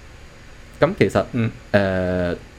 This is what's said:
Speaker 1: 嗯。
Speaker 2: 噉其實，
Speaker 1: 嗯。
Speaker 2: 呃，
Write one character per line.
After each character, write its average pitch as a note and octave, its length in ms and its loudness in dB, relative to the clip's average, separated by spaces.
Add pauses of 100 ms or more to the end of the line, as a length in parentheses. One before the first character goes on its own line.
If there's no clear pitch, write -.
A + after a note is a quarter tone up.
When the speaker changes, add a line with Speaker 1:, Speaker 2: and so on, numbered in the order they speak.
(800)
Speaker 1:
嗯。 D3 100 4
Speaker 2:
噉 G3+ 80 -4
其 F#3+ 120 4
實， - 240 0
Speaker 1:
嗯。 A#2 180 0 (200)
Speaker 2:
呃， F#2 640 0 (240)